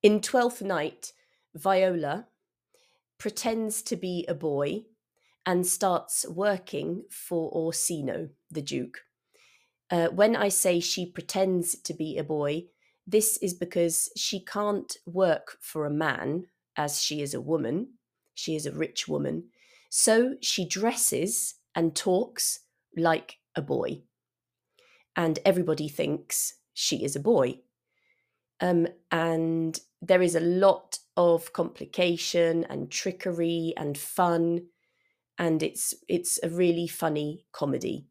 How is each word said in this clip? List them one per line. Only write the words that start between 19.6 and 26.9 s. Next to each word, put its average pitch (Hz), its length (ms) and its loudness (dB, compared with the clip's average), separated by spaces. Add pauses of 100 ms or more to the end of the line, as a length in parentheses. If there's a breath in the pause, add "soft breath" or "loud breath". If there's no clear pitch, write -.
So 233 500 4
she - 240 -2
dresses 202 920 -2 (200)
and 165 180 2
talks - 680 0 (360)
like 165 440 0 (140)
a 160 80 -4
boy. 143 420 -4 (1080 soft breath)
And 165 300 2
everybody 156 460 2
thinks - 640 -4 (200)
she - 300 -2